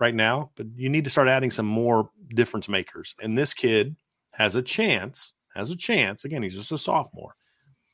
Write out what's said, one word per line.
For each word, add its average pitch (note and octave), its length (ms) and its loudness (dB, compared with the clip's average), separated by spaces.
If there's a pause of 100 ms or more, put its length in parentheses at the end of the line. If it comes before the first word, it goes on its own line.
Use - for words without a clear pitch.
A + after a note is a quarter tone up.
right A#2 140 4
now, A#2 420 2
but A2+ 100 -10 (100)
you B2+ 120 -4
need D3 160 2
to C3+ 60 -6
start C3+ 180 6
adding C3 220 4
some A2 160 -2
more A2+ 440 2 (240)
difference A2 340 0
makers. F#2 520 -6
And A2 160 -4
this D3 180 0
kid A#2 420 2 (360)
has G#2 240 2
a B2+ 60 0
chance, B2+ 720 -2 (220)
has G#2 160 -6
a F3+ 60 -8
chance. B2 480 -2
Again, C#3 180 -6
he's F#2 120 -6
just G2+ 180 -10
a D3+ 60 -4
sophomore. - 560 -4 (600)